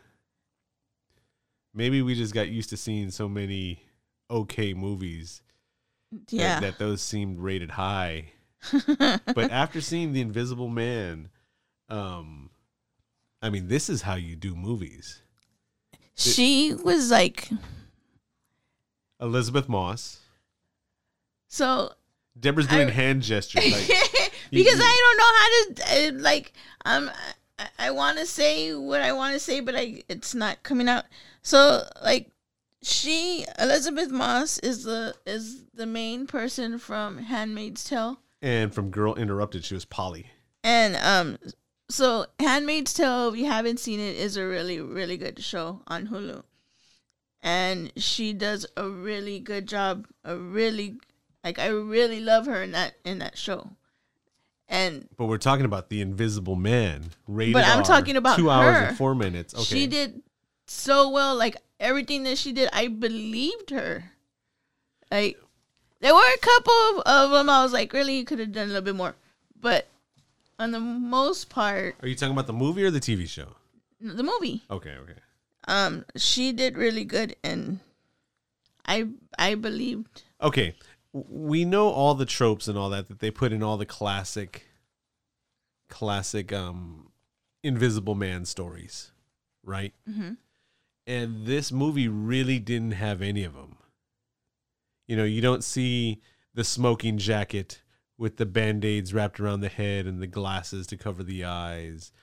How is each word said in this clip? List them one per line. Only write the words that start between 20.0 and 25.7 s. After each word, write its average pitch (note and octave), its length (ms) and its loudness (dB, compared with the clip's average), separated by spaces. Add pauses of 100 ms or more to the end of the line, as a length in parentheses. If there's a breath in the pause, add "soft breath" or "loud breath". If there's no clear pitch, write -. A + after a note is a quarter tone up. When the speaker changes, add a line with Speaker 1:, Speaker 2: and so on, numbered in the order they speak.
Speaker 2:
So - 460 0 (460)
Speaker 1:
Deborah's C#3+ 280 4
doing D3 200 6
Speaker 2:
I B2 40 0
Speaker 1:
hand C3 300 2
gestures. G#2+ 500 0
Like, G#2 180 0
Speaker 2:
<laughs> - 600 2
Speaker 1:
you, F#4+ 120 8
Speaker 2:
because A#4 160 10
Speaker 1:
you A#4+ 60 6
Speaker 2:
I A#4+ 180 8
don't A#4+ 140 10
know A4+ 180 10
how G#4+ 120 10 (440)